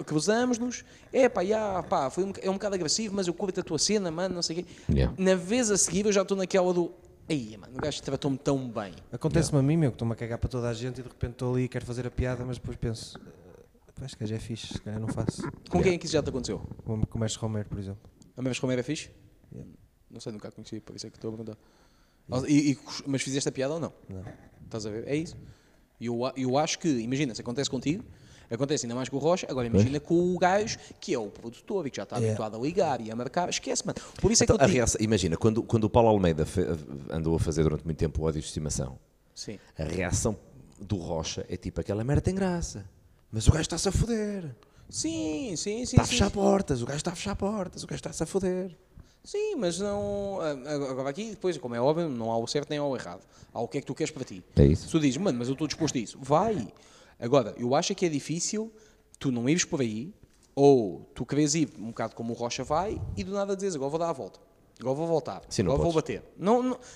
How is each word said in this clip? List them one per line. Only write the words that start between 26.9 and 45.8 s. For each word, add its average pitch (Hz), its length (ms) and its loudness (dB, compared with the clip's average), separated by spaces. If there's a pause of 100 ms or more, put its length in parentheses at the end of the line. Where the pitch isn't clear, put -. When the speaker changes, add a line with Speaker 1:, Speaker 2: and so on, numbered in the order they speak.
Speaker 1:
se 107 60 -10
acontece 120 300 -2
contigo, 143 340 -2 (460)
acontece 135 340 -2
ainda 117 100 -6
mais 127 140 -4
com 139 80 -6
o - 20 0
Rocha, 165 300 2
agora 123 220 -2
Speaker 2:
Pois. 98 120 6
Speaker 1:
imagina 135 160 2
com 180 360 2
o 170 40 -4
gajo 202 380 2 (240)
que 160 140 -2
é 123 40 0
o 104 120 -4
produtor 135 560 -6
e 120 40 -4
que - 60 -12
já 104 60 -6
está - 140 -6
Speaker 3:
Yeah. 110 160 2 (100)
Speaker 1:
habituado 110 200 -4
a 139 40 0
ligar 160 340 0
e 110 100 -8
a 113 60 -6
marcar, 156 320 -2
esquece, - 380 -4
mano. 147 120 -4 (220)
Por 196 100 6
isso 233 120 6
é - 20 6
Speaker 2:
Então, 220 140 6
Speaker 1:
que - 40 2
eu - 20 10
Speaker 2:
a - 40 8
Speaker 1:
digo 151 80 6
Speaker 2:
reação, 113 240 2
imagina, 95 380 4
quando, 110 240 4
quando 110 220 2
o 104 60 4
Paulo 117 200 8
Almeida 85 340 6
fe-, 87 220 0 (440)
andou 80 240 2
a 80 40 4
fazer 80 240 2
durante 76 240 4
muito 80 100 -2
tempo 78 240 0
o 78 60 0
Ódio 76 160 0
de - 40 -10
Estimação, 71 520 -4 (360)
Speaker 1:
Sim. - 240 -12 (200)
Speaker 2:
a - 60 -2
reação 92 520 -2 (420)
do 98 200 -4
Rocha 82 500 -4
é 92 80 -6
tipo, 87 240 -6
"Aquela 104 240 -2
merda 147 160 2
tem 185 140 0
graça, 175 500 -4 (480)
mas 110 140 0
o - 60 8
gajo 156 100 0
está-se - 260 -2
a - 40 0
foder." 208 640 -2 (360)
Speaker 1:
Sim, 311 640 -4
sim, - 0 -
sim, 214 260 -4